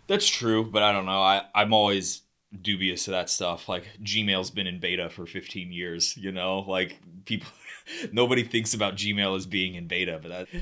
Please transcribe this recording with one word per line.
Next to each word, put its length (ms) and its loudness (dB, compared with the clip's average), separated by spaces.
That's 200 2
true, 360 2
but 180 2
I 120 6
don't 120 0
know. 160 2
I, 220 6
I'm 200 4
always 480 4
dubious 460 -2
of 40 -4
that 180 0
stuff. 380 -2
Like, 160 -4
Gmail's 500 0
been 160 -4
in 120 -8
beta 300 -2
for 160 -12
fifteen 460 -10
years, 460 -4
you 140 -6
know? 280 0
Like, 400 -2
people, 260 -4
<laughs> 300 -10
nobody 320 4
thinks 300 0
about 220 -2
Gmail 400 0
as 100 -4
being 300 -2
in 120 -10
beta, 340 -2
but 80 -14
that, 180 -8